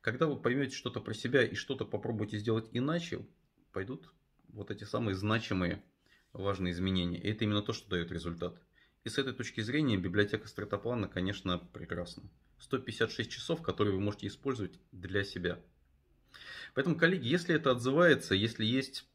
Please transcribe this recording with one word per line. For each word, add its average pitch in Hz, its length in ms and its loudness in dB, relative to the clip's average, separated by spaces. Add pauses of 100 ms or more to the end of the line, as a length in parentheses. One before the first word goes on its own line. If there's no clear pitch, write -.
Когда 123 260 0
вы 143 100 0
поймете 131 380 0
что-то - 260 -6
про 107 140 -6
себя 127 280 4
и - 120 2
что-то 120 300 -4
попробуете 107 540 -4
сделать 110 340 0
иначе, 156 540 -2 (460)
пойдут 104 400 -8 (360)
вот 107 220 -12
эти 104 140 -8
самые 110 300 0
значимые, 95 680 0 (500)
важные 95 400 -2
изменения. 87 480 0
И - 80 -2
это 110 160 0
именно 104 180 2
то, 120 100 -4
что - 180 -8
дает 87 200 -2
результат. 85 500 -6 (440)
И - 40 -6
с - 100 -2
этой 135 140 -2
точки 113 280 -6
зрения 123 360 2
библиотека 104 520 2
стратоплана, 104 600 -2
конечно, 92 500 -2
прекрасна. - 640 -8 (360)
Сто - 200 -2
пятьдесят 110 320 0
шесть - 200 -4
часов, - 320 -4
которые 101 320 2
вы 95 60 0
можете 101 260 -2
использовать 110 520 -4 (140)
для 95 320 0
себя. 87 340 -2 (1160)
Поэтому, 147 220 2
коллеги, 165 300 4
если 165 280 2
это 143 180 4
отзывается, 135 600 6
если 110 300 2
есть 127 400 -2 (100)